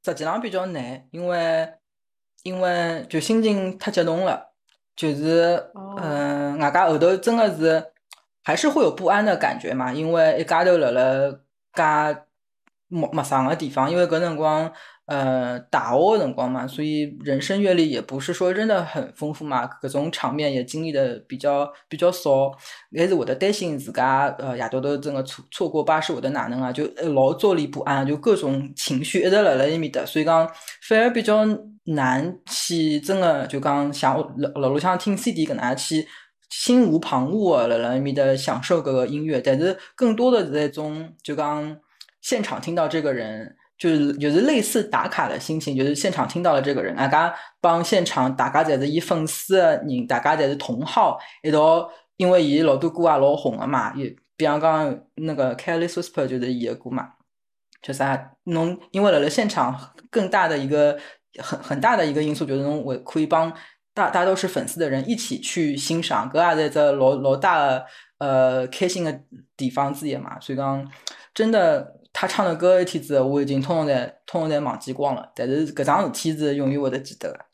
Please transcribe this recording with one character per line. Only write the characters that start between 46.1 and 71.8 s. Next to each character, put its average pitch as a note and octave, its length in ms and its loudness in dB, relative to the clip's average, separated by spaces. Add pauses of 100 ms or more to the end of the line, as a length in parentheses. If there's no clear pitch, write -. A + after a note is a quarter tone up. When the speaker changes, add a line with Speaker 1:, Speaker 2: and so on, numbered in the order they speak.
Speaker 1:
场 E3+ 160 -2
听 E3+ 160 -6
到 E3+ 100 4
了 C#3 80 4
这 C#3 140 -2
个 B2 80 -2
人， F#2 140 -6
大 B2+ 100 0
家 D#3 260 2 (280)
帮 E3+ 240 2
现 F3+ 200 2
场， C3+ 300 0
大 C3 160 0
家 D3+ 140 2
侪 D#3 160 2
是 C#3 80 0
伊 D3+ 100 0
粉 E3 260 -2
丝 - 300 -2
的 E3+ 300 6
人， B2+ 240 -4
大 B2 100 0
家 D#3 180 2
侪 D3 120 2
是 C#3 80 -2
同 C3 280 -6
好， E3+ 360 2 (220)
一 D#3 100 0
道， D#3+ 360 4 (280)
因 F#3 120 2
为 F3+ 140 6
伊 D3 200 2
老 D3 140 4
多 E3 140 0
歌 E3 140 -2
也 E3 60 6
老 C#3+ 260 6
红 C3 220 -2
的 G#2+ 60 -6
嘛， A#2+ 300 -2
也， C3 180 -6 (240)
比 D#3+ 80 0
方 D3 160 2
讲 D#3 540 0
那 D#3 200 -6
个 C3 220 0
Careless E3+ 360 -2
Whisper E3+ 340 -4
就 B2+ 140 -4
是 B2 120 -2
伊 A#2+ 140 -4
的 A2+ 80 -4
歌 A#2+ 160 -14
嘛， A#2+ 220 -8 (680)
就 C#3 140 -10
啥， C3+ 380 -4 (120)
侬， E3+ 320 -2 (140)
因 G3 140 0
为 G3+ 80 6
辣 D3+ 80 4
辣 C#3+ 80 2
现 G#3 200 0
场 C3 460 -2 (160)
更 G3+ 180 0
大 F#3+ 200 2
的 D#3 100 0
一 C3+ 80 -4
个， D3 320 4 (400)
很， - 220 -8
很 C#3+ 200 -6
大 A#3 160 4
的 F3+ 80 2
一 D3 80 0
个 D3 80 0
因 D3+ 140 -2
素 D#3 100 -4
就 C3+ 120 -2
是 C#3 60 -2
侬 C#3+ 220 -4
会 C3 140 -4
可 - 220 -4
以 D#3 60 2
帮 E3 260 2 (420)
大， F#3+ 160 2
大 F3+ 100 2
家 F3 40 2
都 F#3+ 100 4
是 F#3+ 140 -2
粉 D3+ 180 -4
丝 - 140 -10
的 D#3 100 0
人 C3+ 180 -2
一 A#3 60 0
起 - 240 -6
去 D3+ 380 -2
欣 E3 260 -2
赏， A2 260 -2
搿 E3 280 2
也 D#3 60 0
是 D3+ 40 2
一 D3 40 -2
只 D#3 80 0 (140)
老， C3+ 220 4
老 C3+ 220 2
大 D#3+ 280 4
的， C3 220 0 (320)
呃， C3 480 2
开 F3+ 220 -2
心 F3+ 160 -4
的 C#3+ 160 -4 (360)
地 C3 140 -4
方 C#3 240 -2
之 D3+ 140 -8
一 C3 80 -4
嘛。 - 240 -12
所 - 120 -10
以 C3 40 -4
讲， C#3 340 -4 (420)
真 A3 180 0
的， E3+ 500 2 (120)